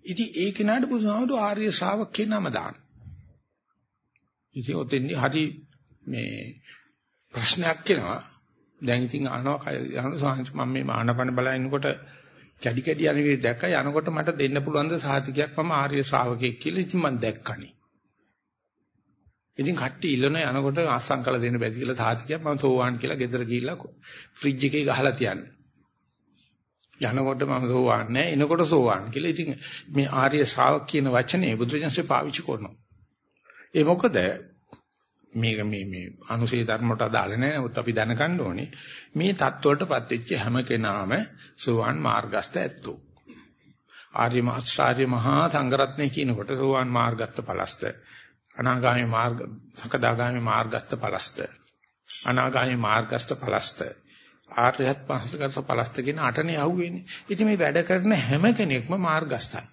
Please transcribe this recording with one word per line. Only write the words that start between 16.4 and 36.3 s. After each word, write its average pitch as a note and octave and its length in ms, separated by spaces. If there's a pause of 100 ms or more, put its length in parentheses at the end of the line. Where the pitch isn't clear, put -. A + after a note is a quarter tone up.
කියලා?" F3+ 280
ඉතින් F3+ 160
මම C#3 180
දැක්කනේ. A2 540 (1900)
ඉතින් D3+ 180
කට්ටිය C#3 360
ඉල්ලන C3+ 260
යනකොට C#3 400 (100)
අස්සම් B2+ 320
කළ B2+ 180
දෙන්න A#2+ 200
බැරි A2+ 180
කියලා B2 300
සහතිකයක් A#2+ 340
මම D3 180
සෝවාන් B2+ 380
කියලා C3+ 220
ගෙදර B2 260
ගිහිල්ලා B2 340 (540)
ෆ්‍රිජ් C#3 280
එකේ C#3 240
ගහලා C3+ 300
තියන්න. G#2 260 (1600)
යනකොට C3+ 420
මම C3 240
සෝවාන් A#2+ 420
නෑ, C3+ 220
එනකොට D3+ 340
සෝවාන් B2 440
කියලා. C#3+ 220
ඉතින් D#3+ 180 (400)
මේ C#3 220
ආර්ය C#3 340
ශ්‍රාවක C3 420
කියන C#3+ 220
වචනේ B2+ 480
බුදුරජාණන්සේ D3 500
පාවිච්චි C#3 360
කරනවා. G#2+ 340 (920)
ඒ D#3 160
මොකද? F3+ 320 (1160)
මේක A2+ 280
මේ, G#2 240
මේ F#2 280 (120)
අනුසේ A#2 400